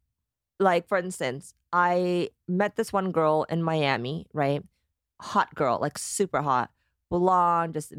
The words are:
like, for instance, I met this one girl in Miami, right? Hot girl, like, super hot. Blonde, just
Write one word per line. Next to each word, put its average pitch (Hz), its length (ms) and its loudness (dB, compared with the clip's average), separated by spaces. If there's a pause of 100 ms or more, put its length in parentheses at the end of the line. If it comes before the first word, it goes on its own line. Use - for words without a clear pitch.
(580)
like, 175 300 4
for 196 100 0
instance, 147 560 -6 (180)
I 180 580 2 (180)
met 196 280 -2
this - 160 -4
one 190 200 -2
girl 156 360 2
in 165 140 -2
Miami, 147 680 -2
right? 143 300 -2 (580)
Hot - 340 -2
girl, 123 260 0
like, 147 180 -4
super - 440 -4
hot. 127 280 0 (400)
Blonde, 175 640 2
just 151 240 -8